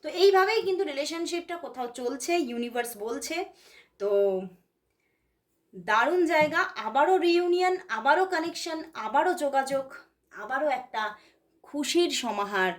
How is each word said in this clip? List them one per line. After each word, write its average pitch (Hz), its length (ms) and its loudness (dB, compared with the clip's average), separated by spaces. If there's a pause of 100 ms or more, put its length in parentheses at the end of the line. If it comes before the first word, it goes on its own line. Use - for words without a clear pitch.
তো 311 60 -8
এইভাবেই 381 540 4
কিন্তু 370 220 0
রিলেশনশিপটা 330 720 -6
কোথাও 262 300 -10
চলছে, 254 500 -4
ইউনিভার্স 240 600 -4
বলছে। 240 400 -6 (640)
তো 202 100 -2 (1700)
দারুণ 233 500 2
জায়গা, 311 320 2
আবারও 277 600 2
রিইউনিয়ন, 349 580 2 (120)
আবারও 269 380 2
কানেকশন, 330 560 -6 (120)
আবারও 277 400 0
যোগাযোগ, 269 500 -2 (460)
আবারও 269 380 -4
একটা 226 460 -4 (480)
খুশির 302 480 0
সমাহার 202 680 -2